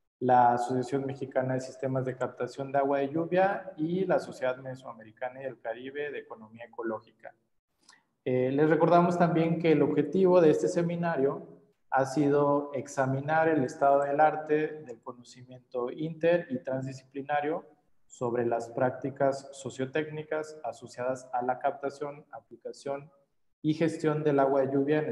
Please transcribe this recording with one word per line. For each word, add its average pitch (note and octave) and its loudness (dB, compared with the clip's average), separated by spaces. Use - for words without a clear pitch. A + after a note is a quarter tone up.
la B2 6
Asociación B2+ -2
Mexicana C3 -4
de B2+ -4
Sistemas C3 -4
de B2+ -6
Captación B2+ -6
de C#3 0
Agua C#3 2
de C#3 -2
Lluvia F3 0
y F3 -2
la D#3+ 2
Sociedad B2+ -4
Mesoamericana B2+ -12
y C3+ -10
del A#2 -10
Caribe C3+ -8
de B2 -10
Economía A2+ -16
Ecológica. A2+ -10
Eh, B2+ 2
les D3+ 4
recordamos E3+ 6
también E3 2
que E3 4
el D3 6
objetivo F3+ 4
de D#3 8
este D3+ 2
seminario E3+ -2
ha C3+ 2
sido C#3+ 2
examinar C#3 0
el D3+ 2
estado C#3 4
del C#3+ 0
arte D3+ 2
del A#2+ -16
conocimiento B2 -10
inter- E3 0
y B2+ -4
transdisciplinario C#3 -6
sobre A#2+ -2
las A#2 -2
prácticas C3 -2
sociotécnicas D3+ -6
asociadas B2 -8
a B2 -2
la B2+ -2
captación, C#3+ -6
aplicación C#3 -12
y D#3 0
gestión D#3 0
del D3 4
agua C3+ 4
de C3+ 0
lluvia C#3+ 2
en D#3 -2